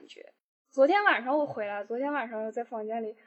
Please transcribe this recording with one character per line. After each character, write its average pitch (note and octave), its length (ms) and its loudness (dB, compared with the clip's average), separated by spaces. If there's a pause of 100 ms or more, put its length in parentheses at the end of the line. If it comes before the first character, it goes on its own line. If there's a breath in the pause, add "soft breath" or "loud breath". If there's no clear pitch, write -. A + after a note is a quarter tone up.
觉。 - 260 -20 (360)
昨 C4+ 160 6
天 G4 180 4
晚 D4+ 200 4
上 C4 120 0
我 D4+ 100 2
回 A3+ 200 -6
来， G3+ 180 -6
昨 A3+ 140 -6
天 C#4 160 -2
晚 B3 160 -4
上 A3 220 -6
在 A#3+ 120 -4
房 A3+ 220 -8
间 A3+ 180 -4
里 G#3+ 120 -8 (100)